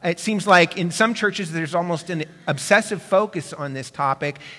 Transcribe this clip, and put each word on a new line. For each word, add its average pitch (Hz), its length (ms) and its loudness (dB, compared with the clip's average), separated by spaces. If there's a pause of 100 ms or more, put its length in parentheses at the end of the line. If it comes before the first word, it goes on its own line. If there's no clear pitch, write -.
it 170 160 -2
seems 208 280 -2
like 175 280 6
in 175 140 -2
some 226 240 2
churches 196 380 -4
there's 165 240 -4
almost 170 340 -2
an 160 160 -4 (220)
obsessive 202 520 0
focus 190 540 0
on 143 200 -8
this 131 180 -10
topic, 143 480 -2 (200)